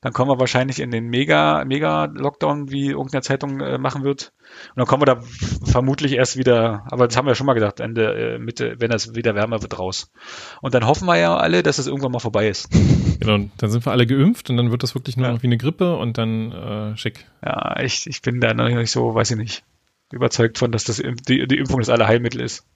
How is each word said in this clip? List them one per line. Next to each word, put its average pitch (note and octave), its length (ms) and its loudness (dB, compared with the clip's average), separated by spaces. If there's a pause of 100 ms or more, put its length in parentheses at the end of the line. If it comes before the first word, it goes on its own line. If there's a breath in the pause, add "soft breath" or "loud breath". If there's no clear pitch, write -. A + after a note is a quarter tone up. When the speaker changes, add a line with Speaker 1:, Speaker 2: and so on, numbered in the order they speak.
Speaker 1:
dann A#2+ 120 -6
kommen C3 180 2
wir B2+ 80 0
wahrscheinlich C3 400 0
in B2 100 -4
den A#2 200 -4
Mega-, D3+ 540 2
Mega-Lockdown, D3 1080 -2
wie C#3 160 -2
irgendeine C#3 340 -4
Zeitung, C#3 380 -4
äh, C3+ 180 -4
machen C3 260 -4
wird. C#3 300 -4 (360 loud breath)
Und - 80 -12
dann B2+ 100 0
kommen C#3 140 4
wir D3 40 6
da B2+ 140 4
f-, - 460 -6
vermutlich C3+ 480 2
erst B2 240 0
wieder, A#2 520 2
aber B2 180 4
das A#2 100 0
haben B2+ 100 2
wir C3+ 40 4
ja A#2 40 4
schon C3 100 -2
mal C#3 80 4
gesagt, G#2+ 280 0
Ende, A2+ 540 0
äh, A#2+ 40 -8
Mitte, A#2 400 -6
wenn A#2 100 0
das A2+ 240 -2
wieder A2+ 220 0
wärmer G#2+ 260 -2
wird, - 160 -8
raus. F#2 320 -6 (520 loud breath)
Und C3 120 -4
dann A#2 140 4
hoffen D#3 180 2
wir E3+ 120 4
ja E3+ 200 4
alle, E3+ 240 4
dass D#3 160 2
das C3+ 80 -4
irgendwann C#3 280 -2
mal B2 60 -4
vorbei A2+ 300 0
ist. - 240 -8
<laughs> - 460 4
Speaker 2:
Genau, G#2+ 160 2
und G2+ 220 -2
dann A2 120 0
sind A#2 160 0
wir C3+ 60 0
alle A#2+ 160 4
geimpft C#3 420 2
und C3 60 0
dann A#2+ 160 2
wird A#2+ 100 -2
das - 140 -4
wirklich B2 220 -6
nur B2+ 100 0
Speaker 1:
Ja. A#2+ 60 0
Speaker 2:
noch A#2 100 -4
wie B2+ 40 2
eine A#2+ 100 4
Grippe D#3+ 400 0
und A#2 200 -4
dann, A2+ 360 -2
äh, G#2+ 440 -6
schick. - 300 -8 (180)
Speaker 1:
Ja, - 360 -4
ich, - 260 -4
ich - 140 -12
bin B2 180 -2
da A2+ 140 2
noch A#2 160 0
nicht A#2 220 0
so, A#2+ 220 0
weiß A2+ 180 0
ich A#2 60 -2
nicht, A2 260 -8 (500)
überzeugt A#2+ 440 0
von, A#2+ 140 0
dass A2 140 -2
das A2+ 140 -4
Imp-, B2 280 -6
die, B2+ 180 2
die C3 120 2
Impfung C3+ 220 0
das A2 100 -2
Allerheilmittel A#2 520 2
ist. - 240 -8 (100)